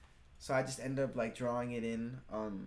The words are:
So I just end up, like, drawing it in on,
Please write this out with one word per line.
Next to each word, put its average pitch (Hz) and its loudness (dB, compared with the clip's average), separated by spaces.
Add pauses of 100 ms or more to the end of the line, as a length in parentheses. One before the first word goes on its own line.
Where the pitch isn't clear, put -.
(380)
So - 0
I 131 6
just 131 -4
end 131 0
up, 135 2
like, 113 2
drawing 123 2
it 117 0
in 117 -2 (140)
on, 104 -2